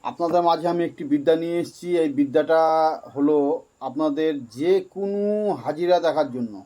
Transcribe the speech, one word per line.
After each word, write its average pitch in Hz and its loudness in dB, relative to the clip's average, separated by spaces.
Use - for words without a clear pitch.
আপনাদের 170 0
মাঝে 165 2
আমি 175 0
একটি 165 -8
বিদ্যা 151 4
নিয়ে 170 -2
এসেছি। - -10
এই 151 0
বিদ্যাটা 151 2
হলো 143 2
আপনাদের 151 -2
যে 165 0
কোনো 202 -4
হাজিরা 165 0
দেখার 147 0
জন্য 117 -6